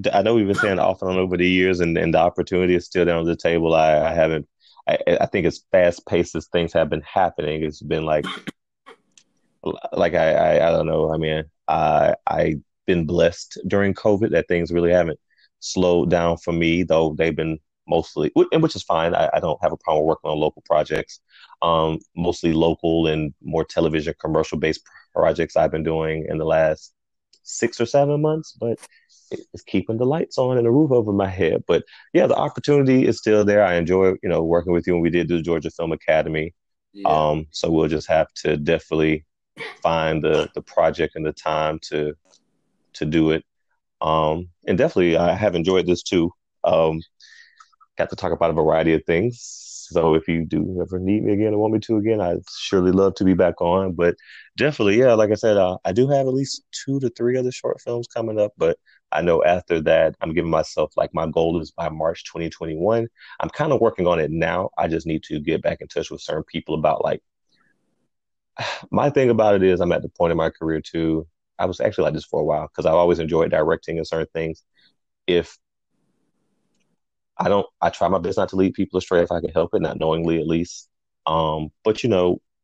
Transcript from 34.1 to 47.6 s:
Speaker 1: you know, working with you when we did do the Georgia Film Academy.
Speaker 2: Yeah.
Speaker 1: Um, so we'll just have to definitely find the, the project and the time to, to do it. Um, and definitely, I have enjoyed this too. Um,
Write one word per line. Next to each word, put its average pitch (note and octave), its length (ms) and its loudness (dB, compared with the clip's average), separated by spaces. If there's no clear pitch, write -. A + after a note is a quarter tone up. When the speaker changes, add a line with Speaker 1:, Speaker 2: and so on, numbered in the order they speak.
Speaker 1:
you G#2 60 -4
know, E2 140 0
working E2+ 300 0
with E2+ 140 0
you F2+ 80 2
when E2+ 80 0
we E2+ 80 2
did E2 180 0
do E2+ 80 0
the E2 60 -2
Georgia D#2+ 280 -4
Film E2 220 -6
Academy. D#2 600 -2
Speaker 2:
Yeah. G2+ 160 -4
Speaker 1:
Um, D#2 420 2
so - 200 -4
we'll D#2+ 180 2
just D#2 200 -4
have D#2 240 2
to D#2 120 0
definitely D#2 680 -2
find D#2+ 400 0
the, D#2 320 0
the - 80 -10
project D#2+ 540 -2
and D#2 100 -6
the D2+ 60 -4
time D#2 560 -4
to, D2+ 260 -4
to - 120 -8
do D#2 260 2
it. D#2+ 140 0
Um, D#2+ 480 0
and F#2+ 120 0
definitely, F#2 380 2
I F2 180 2
have F#2+ 200 0
enjoyed F2 320 2
this F2 160 0
too. E2+ 280 0
Um, D#2+ 360 2